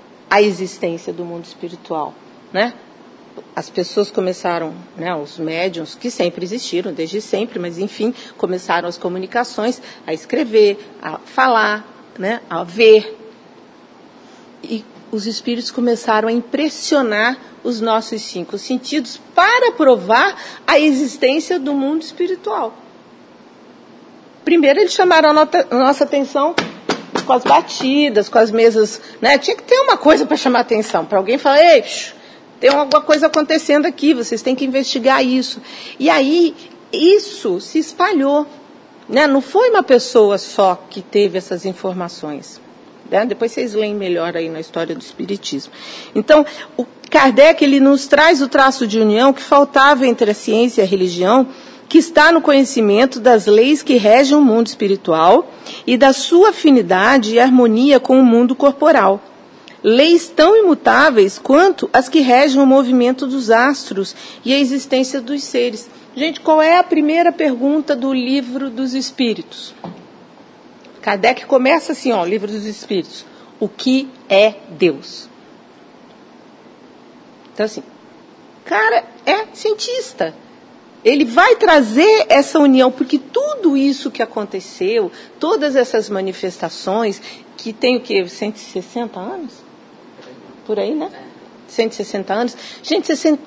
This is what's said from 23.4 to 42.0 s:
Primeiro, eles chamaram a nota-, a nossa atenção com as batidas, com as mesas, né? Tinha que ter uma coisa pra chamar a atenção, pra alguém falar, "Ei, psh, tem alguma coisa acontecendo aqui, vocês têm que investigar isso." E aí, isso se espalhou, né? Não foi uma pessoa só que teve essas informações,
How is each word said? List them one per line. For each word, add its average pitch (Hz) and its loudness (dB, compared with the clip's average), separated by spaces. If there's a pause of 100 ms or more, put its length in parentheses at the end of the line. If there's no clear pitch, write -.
Primeiro, 302 2
eles 415 0
chamaram 330 2
a 294 2
nota-, 311 2
a 240 -4
nossa 269 2
atenção 285 -2 (720)
com 262 0
as 247 0
batidas, 277 0
com 240 0
as 220 2
mesas, 220 2 (220)
né? 277 2
Tinha 427 -4
que - -18
ter 508 4
uma 539 2
coisa 294 4
pra - -2
chamar 247 0
a - 0
atenção, 214 -2
pra 208 -2
alguém 196 -2
falar, 285 4
"Ei, 320 6
psh, - -12 (460)
tem 247 4
alguma 285 2
coisa 302 0
acontecendo 311 0
aqui, 294 0
vocês 233 -6
têm 262 -2
que 269 -6
investigar 262 -2
isso." 254 -4 (380)
E 277 0
aí, 311 0 (360)
isso 277 0
se - -6
espalhou, 294 -2 (600)
né? 269 0
Não 277 2
foi 453 0
uma 415 2
pessoa 214 2
só 185 -2
que 190 -16
teve 196 -2
essas 180 -10
informações, 180 -10 (500)